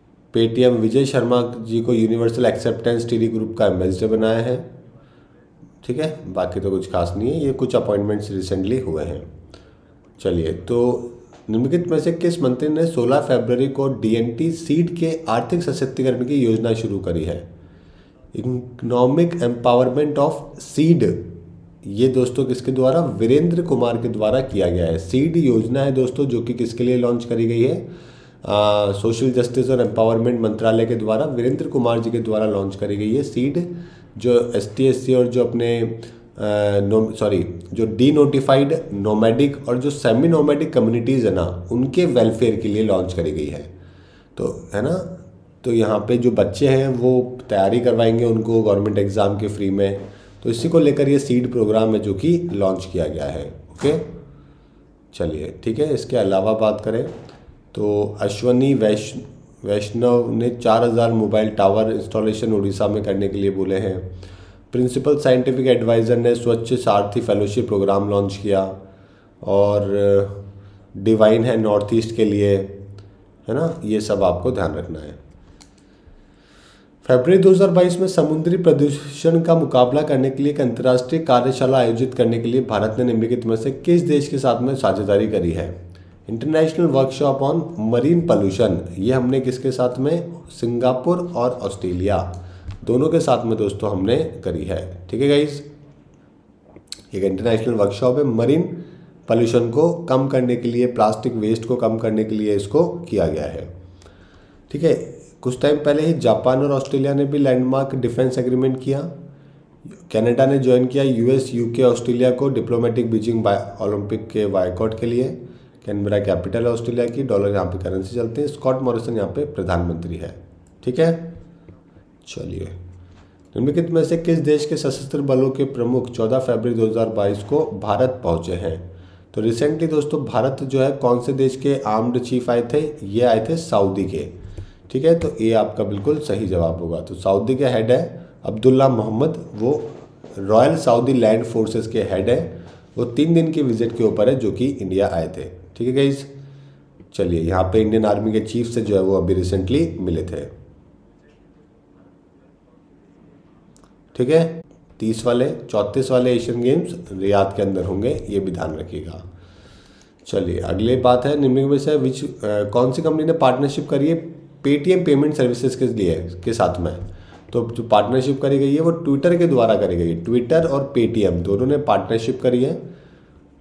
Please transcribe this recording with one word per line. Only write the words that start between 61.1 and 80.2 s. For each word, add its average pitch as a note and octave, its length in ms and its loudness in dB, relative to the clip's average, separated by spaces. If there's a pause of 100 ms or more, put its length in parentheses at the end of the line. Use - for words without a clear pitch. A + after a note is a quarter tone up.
mobile G#2+ 380 2
tower G#2 420 2
installation A2 640 -2
उड़ीसा G2+ 340 0
में G#2 160 -2
करने G2 240 -2
के G2 100 -4
लिए G2 120 0
बोले F#2+ 260 -2
हैं। F#2+ 360 -4 (600)
Principal B2+ 460 0
scientific B2+ 500 2
advisor A#2 500 4
ने A#2+ 180 2
स्वच्छ A#2 380 -2
सारथी G#2 480 0
fellowship G#2 460 0
program G2 420 0
launch G2+ 340 0
किया F#2+ 340 0 (640)
और G2+ 380 2 (1160)
divine A2 460 4
है A#2 140 0
नॉर्थ G#2 360 0
ईस्ट A2+ 220 0
के A2+ 100 2
लिए, G2+ 300 2 (920)
है A2 60 -4
ना, E3 320 -2
ये G#2+ 160 0
सब G2+ 220 0
आपको F2 280 0
ध्यान D#2+ 240 -4
रखना E2 240 -10
है। D2 200 -16 (1800)
फरवरी C3 340 4
दो F#3 120 8
हज़ार F#3+ 200 6
बाईस F3 300 4
में F#3 80 0
समुद्री D#3+ 500 0
प्रदूषण D#3+ 840 2
का E3 140 4
मुकाबला C3 460 4
करने C3+ 280 2